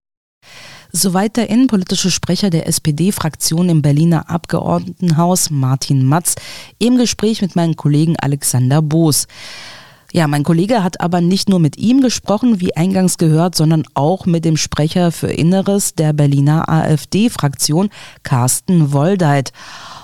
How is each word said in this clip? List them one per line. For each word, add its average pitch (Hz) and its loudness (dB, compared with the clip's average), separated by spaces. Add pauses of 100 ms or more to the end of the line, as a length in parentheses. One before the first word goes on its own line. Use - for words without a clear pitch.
(920)
Soweit 190 -2
der 226 0
innenpolitische 196 0
Sprecher 185 -2
der 160 0
S-P-D-Fraktion 165 -2
im 160 4
Berliner 151 2
Abgeordnetenhaus, 175 -2
Martin 135 0
Matz, 151 0 (460)
im 247 4
Gespräch 220 0
mit 180 -2
meinem 165 0
Kollegen 151 2
Alexander 139 0
Boos. 156 0 (840)
Ja, 165 2
mein 147 0
Kollege 175 2
hat 180 -4
aber 175 0
nicht 185 0
nur 190 4
mit 156 0
ihm 254 4
gesprochen, 220 0
wie 185 -2
eingangs 185 0
gehört, 160 2
sondern 156 2 (100)
auch 151 -2
mit 165 0
dem 160 2
Sprecher 165 0
für - -6
Inneres 190 0
der 156 0
Berliner 147 2
A-F-D-Fraktion, 160 0 (340)
Carsten 139 0
Woldeit. 147 0 (520)